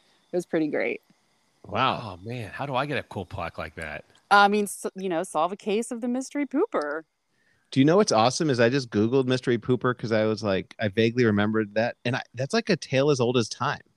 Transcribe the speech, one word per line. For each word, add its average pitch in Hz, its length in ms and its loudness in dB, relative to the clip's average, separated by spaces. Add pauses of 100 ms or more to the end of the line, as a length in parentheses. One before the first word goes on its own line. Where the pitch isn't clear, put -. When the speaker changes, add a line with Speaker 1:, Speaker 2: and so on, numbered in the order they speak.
(320)
Speaker 1:
was 175 140 -2
pretty 156 240 0
great. 117 320 -2 (640)
Speaker 2:
Wow. 104 520 -2
Speaker 3:
Oh, 90 80 -18
man. 117 260 -10
How 135 140 -8
do 139 80 -8
I 131 120 -2
get 143 120 -4
a 98 60 -6
cool 95 220 -10
plaque 87 320 -10
like 80 180 -10
that? 76 300 -12 (260)
Speaker 1:
I 202 160 8
mean, 208 160 2
s-, - 220 -8 (100)
you 190 140 -8
know, 170 140 -2
solve 165 280 -2
a 202 60 -12
case 220 340 -4
of 233 80 -10
the 247 80 -8
mystery 262 380 -6
pooper. 269 560 -4 (680)
Speaker 2:
Do 135 100 2
you 139 40 6
know 165 120 4
what's 214 160 2
awesome 127 360 2
is 123 120 2
I 117 80 6
just 131 220 -2
Googled 117 340 2
mystery 127 320 0
pooper 123 400 -2
'cause 113 160 -4
I 107 100 2
was 110 180 0
like, 95 380 -2
I 113 80 0
vaguely 113 380 2
remembered 107 500 2
that. 113 300 -2
And 123 100 -2
I, 113 60 -4 (120)
that's 127 200 -6
like 226 160 0
a 175 80 2
tale 135 320 2
as 131 100 4
old 123 160 2
as 113 140 2
time. 127 320 -4 (160)